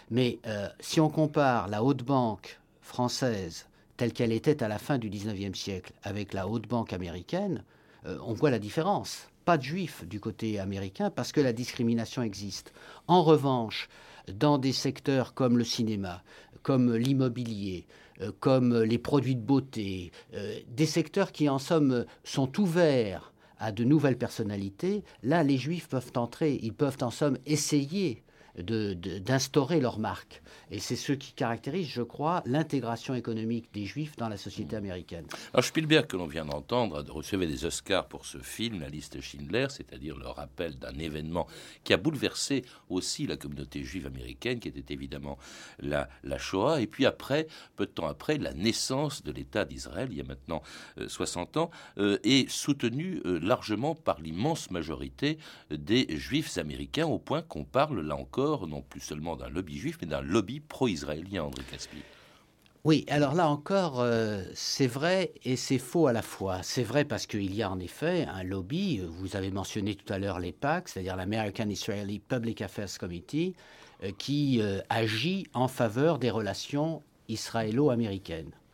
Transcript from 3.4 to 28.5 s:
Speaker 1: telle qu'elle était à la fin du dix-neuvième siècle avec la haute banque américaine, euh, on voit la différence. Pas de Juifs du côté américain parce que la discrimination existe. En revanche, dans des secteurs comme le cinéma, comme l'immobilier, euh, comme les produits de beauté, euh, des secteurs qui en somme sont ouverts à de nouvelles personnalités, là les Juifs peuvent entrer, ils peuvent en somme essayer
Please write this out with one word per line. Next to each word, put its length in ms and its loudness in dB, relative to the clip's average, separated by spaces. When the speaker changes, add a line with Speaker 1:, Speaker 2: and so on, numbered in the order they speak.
Speaker 1:
telle 180 0
qu'elle 180 2
était 300 2
à 60 0
la 100 -2
fin 220 0
du 100 -4
dix-neuvième 460 -4
siècle 380 -6
avec 300 -6
la 140 -2
haute 200 -2
banque 260 -2
américaine, 680 -4
euh, 180 -6
on 100 -4
voit 180 4
la 80 2
différence. 720 -2
Pas 140 6
de 60 0
Juifs 420 -6
du 140 -8
côté 400 -4
américain 500 -2
parce 220 -4
que 100 4
la 120 6
discrimination 680 0
existe. 500 -6
En 160 8
revanche, 680 4
dans 260 6
des 160 2
secteurs 600 0
comme 240 4
le 60 6
cinéma, 580 -2
comme 320 4
l'immobilier, 960 0
euh, 220 -6
comme 420 6
les 140 4
produits 400 2
de 40 -4
beauté, 680 0
euh, 340 -6
des 180 0
secteurs 460 2
qui 160 2
en 120 2
somme 460 4
sont 340 0
ouverts 720 4
à 140 -4
de 140 0
nouvelles 320 6
personnalités, 880 -2
là 200 4
les 140 6
Juifs 300 -4
peuvent 280 -4
entrer, 460 0
ils 120 -4
peuvent 280 0
en 100 0
somme 340 2
essayer 800 0